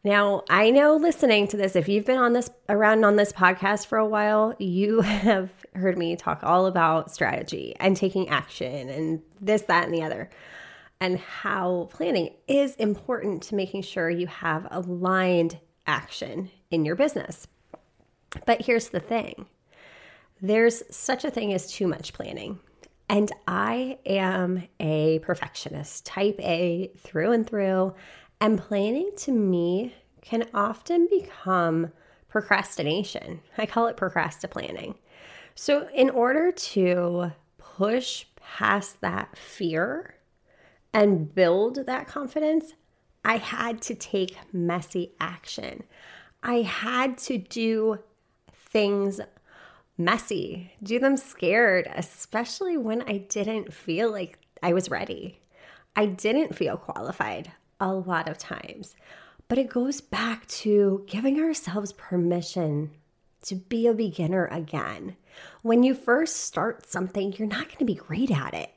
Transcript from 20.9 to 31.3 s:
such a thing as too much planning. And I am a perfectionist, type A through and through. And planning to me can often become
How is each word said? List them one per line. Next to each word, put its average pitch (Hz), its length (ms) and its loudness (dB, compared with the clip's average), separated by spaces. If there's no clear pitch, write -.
such - 360 -4
a 294 40 -2
thing 214 220 -4
as - 180 -4
too - 160 -4
much - 280 -4
planning. - 440 -10
And 208 200 2
I 233 600 -2
am 185 600 0
a 156 380 2
perfectionist, - 880 -8
type 202 340 -2
A 175 560 0
through 175 360 -2
and 226 140 2
through. 190 480 0
And 214 160 4
planning 226 600 -2
to - 140 -4
me 190 640 2
can 226 320 -4
often 233 560 0
become 170 840 0